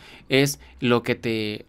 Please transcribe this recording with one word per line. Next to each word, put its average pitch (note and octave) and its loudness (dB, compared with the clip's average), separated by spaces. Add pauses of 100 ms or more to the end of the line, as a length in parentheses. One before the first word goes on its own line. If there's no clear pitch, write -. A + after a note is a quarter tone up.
(280)
es C#3+ 0 (200)
lo A#2+ 2
que B2 -2
te A2 -6